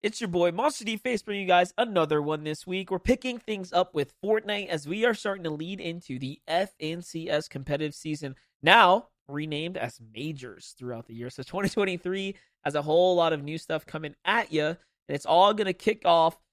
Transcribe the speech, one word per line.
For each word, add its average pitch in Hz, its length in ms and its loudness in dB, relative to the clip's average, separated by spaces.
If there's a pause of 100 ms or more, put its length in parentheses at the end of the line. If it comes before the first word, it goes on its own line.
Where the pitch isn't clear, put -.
It's 220 180 -4
your 233 80 -4
boy, 175 240 2
Monster 233 320 -2
D 220 140 -4
Face, 240 240 -2
bringing 202 220 -6
you 185 40 -4
guys 180 300 4
another 170 420 2
one 151 240 -4
this 151 220 -8
week. 185 240 -6
We're 190 80 -2
picking 247 400 0
things 196 340 -8
up 180 220 2
with 143 260 -4
Fortnite 208 500 -2
as 147 180 -4
we 208 180 0
are 240 80 4
starting 196 300 -6
to 160 80 -4
lead 165 280 -8
into 165 380 -8
the 135 300 -8
F 170 320 0
N 165 240 -8
C 165 260 -10
S 151 180 0
competitive 147 460 -6
season, 147 420 -8 (280)
now 196 460 8 (180)
renamed 151 500 -6
as 117 240 -8 (100)
Majors 127 680 -10
throughout 120 260 -10
the 117 80 -20
year. 120 160 -10
So 135 140 -12
twenty 190 260 -2
twenty-three 190 680 -2 (280)
has 147 100 -2
a 151 80 0
whole 175 340 4
lot 165 160 4
of 147 120 -4
new 156 160 -8
stuff 160 260 -6
coming 151 300 -10 (100)
at 214 260 0
ya, 151 180 0
and 180 80 -6 (320)
it's 143 180 -6
all 185 260 6
gonna 202 200 -2
kick - 320 -2
off 165 340 4 (120)